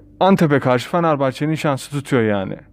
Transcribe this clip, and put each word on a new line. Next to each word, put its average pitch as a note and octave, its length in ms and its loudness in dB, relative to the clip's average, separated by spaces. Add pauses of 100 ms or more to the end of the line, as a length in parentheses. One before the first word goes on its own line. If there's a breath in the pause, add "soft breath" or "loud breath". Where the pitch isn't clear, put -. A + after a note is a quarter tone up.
(200)
Antep'e F3 400 4
karşı B2 300 0
Fenerbahçe'nin D3+ 680 -2
şansı C#3+ 360 -4
tutuyor C#3 320 0
yani. G2+ 340 -2 (160)